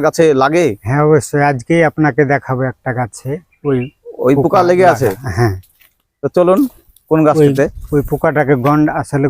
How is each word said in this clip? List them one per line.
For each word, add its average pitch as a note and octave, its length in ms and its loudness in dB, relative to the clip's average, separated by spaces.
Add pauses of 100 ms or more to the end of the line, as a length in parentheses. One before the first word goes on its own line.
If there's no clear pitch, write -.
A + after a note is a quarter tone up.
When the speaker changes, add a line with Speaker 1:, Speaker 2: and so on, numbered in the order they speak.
Speaker 1:
গাছে D#3+ 180 0 (200)
লাগে? D#3+ 220 2 (220)
Speaker 2:
হ্যাঁ, C#3 200 0
অবশ্যই। D3+ 440 0
আজকেই E3 380 -2
আপনাকে D3+ 320 0 (120)
দেখাবো C3 280 -4 (120)
একটা - 260 -8
গাছে B2 300 -10 (400)
ওই C3 80 2 (480)
Speaker 1:
ওই C3 100 4
পোকা D3+ 80 4
Speaker 2:
পোকা F3+ 260 2
Speaker 1:
লেগে F3+ 160 2
Speaker 2:
লাগা। E3+ 100 2
Speaker 1:
আছে? A#2+ 140 -2 (280)
Speaker 2:
হ্যাঁ। A2 180 0 (680)
Speaker 1:
তো C#3+ 140 -2
চলুন, F3+ 240 2 (500)
কোন D#3+ 180 2
গাছটিতে? C#3+ 380 2
Speaker 2:
ওই, F#3 40 -2 (220)
ওই D3 180 0
পোকাটাকে C#3+ 460 -2 (100)
গন্ড-, D3+ 260 0 (100)
আসলে C#3 280 -2